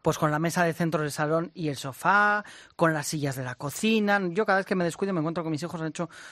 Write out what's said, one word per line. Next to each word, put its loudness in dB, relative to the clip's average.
pues 0
con 2
la 0
mesa 2
de 2
centro 0
del -2
salón 0
y -4
el -4
sofá, 2
con 4
las -4
sillas -4
de -6
la -8
cocina. 2
Yo 0
cada 4
vez 0
que -2
me 2
descuido -2
me 2
encuentro -2
con -4
mis -2
hijos, -6
han -4
hecho -6